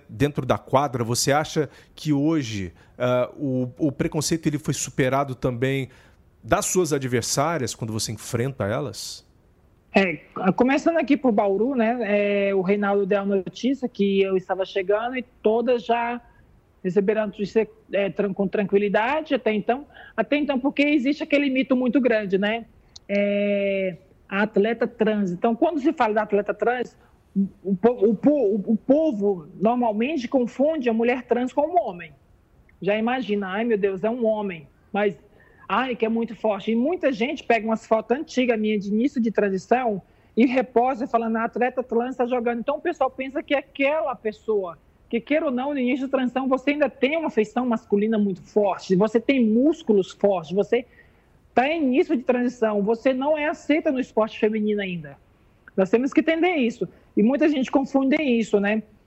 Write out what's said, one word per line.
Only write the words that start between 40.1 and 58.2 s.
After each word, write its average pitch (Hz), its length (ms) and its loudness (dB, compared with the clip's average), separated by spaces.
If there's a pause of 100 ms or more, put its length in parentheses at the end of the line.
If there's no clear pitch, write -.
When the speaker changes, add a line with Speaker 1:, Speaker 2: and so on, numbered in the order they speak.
Speaker 2:
e 233 80 8
reposta 254 600 0
falando, 226 280 0
"A 226 80 0
atleta 240 400 -2
trans 240 320 -2
tá 247 100 0
jogando". 240 340 -2
Então, 285 180 -4
o 294 40 -16
pessoal 285 300 -2
pensa 269 320 -6
que 294 100 -2
é 269 40 2
aquela 277 580 -2
pessoa, 202 640 -4 (320)
que 233 100 -2
queira 311 260 0
ou 277 60 0
não, 262 220 -4
no 277 60 -4
início 254 260 0
de 269 60 -8
transição, 262 360 -2
você 262 240 0
ainda 294 180 0
tem 294 280 0
uma 311 120 -2
feição 226 360 -2
masculina 220 520 0
muito 202 260 0
forte, 190 520 0
você 214 240 2
tem 254 260 2
músculos 226 680 2
fortes, 175 400 0
você 208 320 0 (680)
tá 247 140 4
em 320 160 0
início 277 320 2
de 240 80 -2
transição, 240 580 0
você 226 320 2
não 285 240 0
é 294 80 -2
aceita 320 460 0
no 262 80 -2
esporte - 400 -2
feminino 214 420 0
ainda. 165 360 -10 (580)
Nós 190 140 2
temos 247 240 2
que 294 80 4
entender 330 340 0
isso. 233 320 -2 (300)
E 208 60 4
muita 269 240 2
gente 277 240 0
confunde 269 500 2